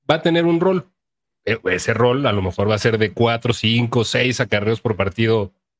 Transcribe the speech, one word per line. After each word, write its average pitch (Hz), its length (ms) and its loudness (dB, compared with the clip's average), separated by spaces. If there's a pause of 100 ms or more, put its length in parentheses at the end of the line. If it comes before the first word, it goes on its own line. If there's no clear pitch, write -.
va 151 60 4
a 165 80 -6
tener 170 240 2
un 170 120 2
rol. 185 280 0 (580)
Eh, 113 200 -2
ese 92 280 -2
rol 123 320 0
a 120 80 2
lo 101 80 -2
mejor 95 280 -2
va 110 60 2
a 104 40 -4
ser 113 180 0
de 107 160 0
cuatro, 117 400 0
cinco, 117 500 0
seis 123 360 -2
acarreos 107 420 -2
por 113 140 -2
partido 104 580 0 (260)